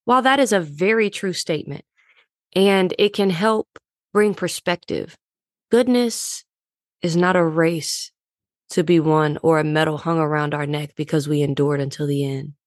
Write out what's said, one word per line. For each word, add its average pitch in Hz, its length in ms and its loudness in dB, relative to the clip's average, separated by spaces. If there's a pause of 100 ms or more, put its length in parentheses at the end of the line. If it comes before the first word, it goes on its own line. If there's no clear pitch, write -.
While 247 180 2
that 269 180 4
is 220 120 2
a 202 60 4
very 185 500 0
true 196 240 -6
statement, - 520 -6 (680)
and 190 460 4
it 202 160 2
can 196 160 2
help 214 480 -2 (340)
bring 208 220 2
perspective, - 800 -6 (540)
goodness 240 760 0 (560)
is 170 160 -2
not 180 200 4
a 175 80 4
race 160 680 -2 (600)
to 185 120 0
be 165 160 2
won 156 440 2
or 160 160 4
a 151 60 0
medal 156 340 0
hung 165 200 -2
around 151 340 -2
our 147 140 -4
neck 147 300 -6
because 147 320 -4
we 147 140 0
endured 143 380 0
until 139 260 -6
the 143 180 -2
end. 139 300 -8 (120)